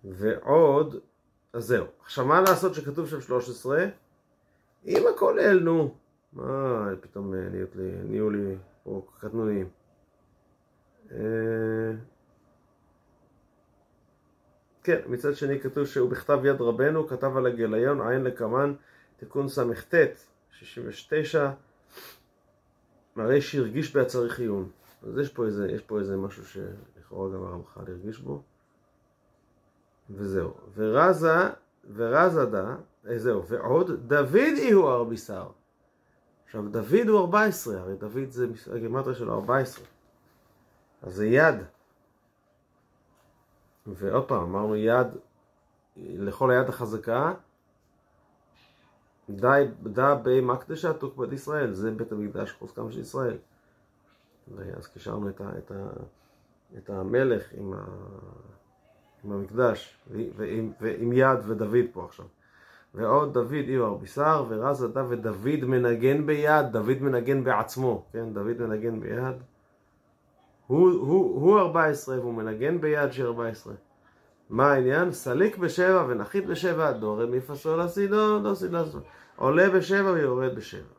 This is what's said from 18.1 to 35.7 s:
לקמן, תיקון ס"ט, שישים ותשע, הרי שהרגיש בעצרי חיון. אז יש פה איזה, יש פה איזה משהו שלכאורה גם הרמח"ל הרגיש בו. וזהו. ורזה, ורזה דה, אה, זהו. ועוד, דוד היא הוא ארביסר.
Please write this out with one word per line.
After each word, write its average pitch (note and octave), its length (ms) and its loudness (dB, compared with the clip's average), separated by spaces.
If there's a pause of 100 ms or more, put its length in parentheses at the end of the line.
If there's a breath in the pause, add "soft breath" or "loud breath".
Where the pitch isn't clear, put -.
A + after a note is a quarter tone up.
לקמן, B2+ 500 -2 (440 soft breath)
תיקון C#3 320 -6
ס"ט, A#2+ 460 -2 (560)
שישים - 360 -18
ותשע, D3+ 640 -2 (1600 loud breath)
הרי B2 260 2
שהרגיש C3+ 540 -2
בעצרי B2 340 2
חיון. G2+ 400 -4 (340 soft breath)
אז A2 140 -8
יש C#3 120 -2
פה A#2+ 160 -4
איזה, G2+ 260 -2
יש A2 100 -6
פה G#2+ 180 -6
איזה G2 180 -4
משהו G2+ 280 -10
שלכאורה G2 840 -12
גם F#2 140 -10
הרמח"ל F2+ 440 -14
הרגיש G2 320 -14
בו. C#3 240 -12 (1700)
וזהו. F#2+ 440 -4 (220)
ורזה, D#3+ 720 4 (440)
ורזה C#3 520 4
דה, G#2+ 300 -4 (320)
אה, A#2 120 -4
זהו. G#2+ 280 0
ועוד, C3+ 440 0
דוד C#3 440 0
היא C4+ 380 4
הוא F3 160 8
ארביסר. A2+ 580 -2 (1000)